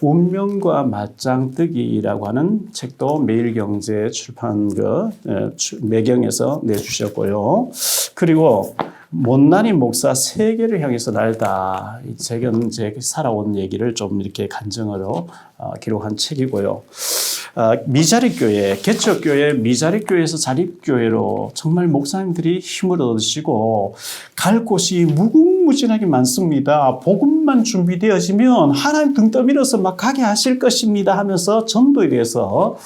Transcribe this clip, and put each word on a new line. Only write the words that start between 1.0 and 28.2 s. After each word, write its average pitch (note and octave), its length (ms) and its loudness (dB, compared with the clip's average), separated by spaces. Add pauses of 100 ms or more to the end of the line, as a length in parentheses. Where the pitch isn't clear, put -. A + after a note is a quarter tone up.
하는 F3+ 420 -2
책도 C3+ 480 -4
매일경제 A2 920 -2
출판 G#2 580 -4
그, G#2 420 -2 (160)
에, G#2+ 300 -4
추-, - 280 -8
매경에서 A2+ 800 0
내주셨고요. G#2+ 1080 -2 (440)
그리고 D#3+ 600 2 (360)
못난이 D3 600 4
목사 B2+ 420 0
세계를 A3 680 0
향해서 B2 300 -2
날다. G2+ 880 -2 (100)
이 A2+ 80 -12
책은 A#2 540 -2
제 G#2+ 300 -6
살아온 A2 560 -4
얘기를 G#2+ 400 -4
좀 G2+ 240 -4
이렇게 G2 260 -6
간증으로, G#2 800 -8 (320)
어, - 220 -10
기록한 G#2+ 360 -4
책이고요. A2+ 680 -4 (720)
아, A2+ 280 2
미자립교회, B2+ 920 2
개척교회, D3+ 800 0
미자립교회에서 D#3 840 0
자립교회로 A2+ 1160 -2
정말 F3 340 0
목사님들이 E3+ 720 -2
힘을 F3+ 420 -2
얻으시고 A2+ 920 -2 (400)
갈 A3+ 280 2
곳이 F3+ 400 0
무궁무진하게 A#3+ 1000 4
많습니다. C#3+ 920 2
복음만 C#4 640 2
준비되어지면 F#3 1080 2